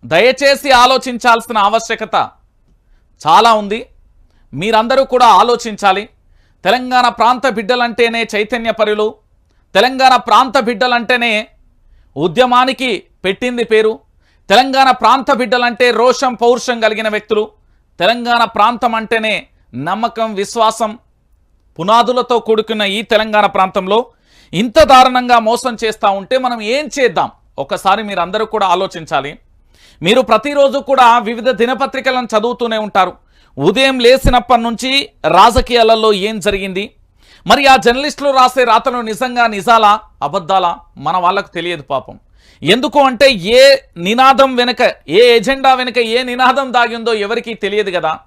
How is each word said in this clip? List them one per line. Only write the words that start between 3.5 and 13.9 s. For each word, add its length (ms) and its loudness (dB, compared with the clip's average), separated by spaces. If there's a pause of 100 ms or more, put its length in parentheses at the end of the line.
ఉంది. 180 -6 (760)
మీరందరూ 500 0 (100)
కూడా 160 4 (100)
ఆలోచించాలి. 680 -2 (600)
తెలంగాణ 440 0
ప్రాంత 380 0 (100)
బిడ్డలంటేనే 640 -2 (120)
చైతన్యపరులు, 760 -2 (680)
తెలంగాణ 420 2
ప్రాంత 420 2 (100)
బిడ్డలంటేనే 640 -2 (840)
ఉద్యమానికి 760 0 (340)
పెట్టింది 400 -4
పేరు, 280 0 (580)